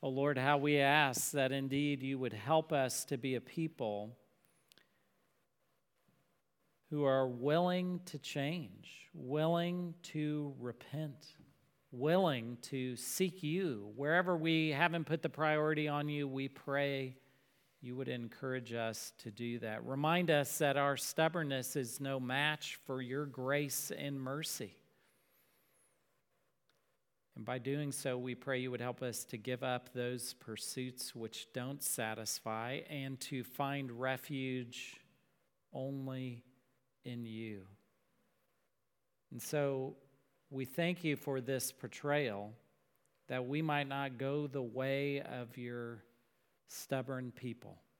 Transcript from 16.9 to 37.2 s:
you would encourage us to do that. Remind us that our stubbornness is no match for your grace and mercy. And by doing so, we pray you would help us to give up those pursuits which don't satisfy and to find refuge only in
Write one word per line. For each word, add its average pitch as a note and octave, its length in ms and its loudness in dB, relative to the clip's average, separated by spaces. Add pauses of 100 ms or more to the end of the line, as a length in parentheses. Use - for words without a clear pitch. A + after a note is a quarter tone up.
you B2 120 -8
would C3 140 -4
encourage B2 640 -4
us A2+ 460 -2
to - 120 -10
do A#2+ 280 -4
that. A2+ 260 -4
Remind D#3 460 4
us D3 280 6
that C#3 200 6
our C#3+ 180 4
stubbornness D#3 800 0
is B2+ 240 -2
no C3+ 180 -2
match C#3 680 2
for C3 160 -4
your C3+ 240 -2
grace C3+ 640 0
and C#3+ 280 -4
mercy. C3 580 -6 (2500)
And A2+ 100 -10
by B2+ 120 -2
doing C#3 340 -2
so, B2+ 260 -2
we B2 160 -4
pray C3 240 -2
you B2+ 120 -2
would B2 120 -4
help B2 200 -4
us A#2+ 240 -4
to B2 120 -8
give A#2+ 240 -4
up B2+ 320 -2
those B2 400 -4
pursuits - 800 -8
which A2+ 400 -8
don't C3 280 -4
satisfy A2 1000 -2 (100)
and C3+ 300 -6
to B2+ 240 -4
find C#3 480 -2
refuge B2+ 1040 -4 (760)
only C3 720 -6 (600)
in A#2+ 200 -6